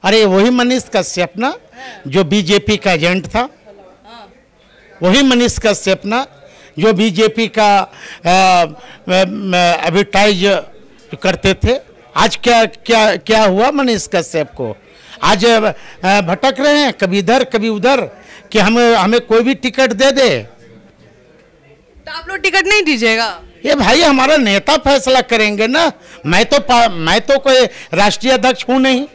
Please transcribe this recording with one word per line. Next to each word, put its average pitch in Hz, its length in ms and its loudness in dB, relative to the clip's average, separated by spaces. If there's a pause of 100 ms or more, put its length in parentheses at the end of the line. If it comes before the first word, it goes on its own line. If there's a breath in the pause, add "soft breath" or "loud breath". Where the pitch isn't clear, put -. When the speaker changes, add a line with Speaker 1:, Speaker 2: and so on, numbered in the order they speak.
Speaker 1:
अरे, 214 220 2
वही 196 240 2
मनीष 247 340 0 (120)
कश्यप 175 420 -4
ना, 262 160 -4 (540 loud breath)
जो 165 160 0
बीजेपी 202 540 0
का 196 140 -2
एजेंट 175 360 -2
था, 247 220 -4 (1500)
वही 196 180 2
मनीष 247 380 0
कश्यप 196 460 -2
ना, 240 220 -4 (520 loud breath)
जो 214 140 2
बीजेपी 220 540 0
का, 208 320 2
अ, - 500 -8
अ, 180 1600 0
एडवर्टाइज 196 760 0 (640)
करते 190 300 -2
थे। 240 260 -2 (380)
आज 196 180 0
क्या, 233 300 2
क्या, 220 500 0
क्या 220 280 0
हुआ 208 280 2
मनीष 254 440 -2
कश्यप 156 320 -4
को? 110 300 -10 (460 loud breath)
आज, 190 220 0
अ, 220 260 2 (500 loud breath)
भटक 196 380 -2
रहे 294 200 2
हैं, 269 140 0
कभी 190 260 -2
इधर, 233 240 2
कभी 226 260 -2
उधर, 226 320 0 (500 loud breath)
कि 214 80 0
हमें, 233 360 2
हमें 214 260 2
कोई 226 200 2
भी 262 140 0
टिकट 254 360 -2
दे 262 200 0
दे। 233 280 0 (1700)
Speaker 2:
तो 311 60 -16
आप 330 180 -14
लोग 392 80 -8
टिकट 381 300 -2
नहीं 415 160 2
दीजिएगा? 226 580 -2 (240)
Speaker 1:
ये - 100 0
भाई, 233 260 2
हमारा 285 360 2
नेता 233 400 0
फैसला 269 440 2
करेंगे 214 460 -2
ना। 302 240 0 (340 loud breath)
मैं 196 200 2
तो 277 140 0
पा-, 233 320 2
मैं 170 300 -2
तो 277 180 0
कोई 254 280 2 (260 loud breath)
राष्ट्रीय 208 400 0
अध्यक्ष 254 360 0
हूँ 262 100 2
नहीं। 262 360 0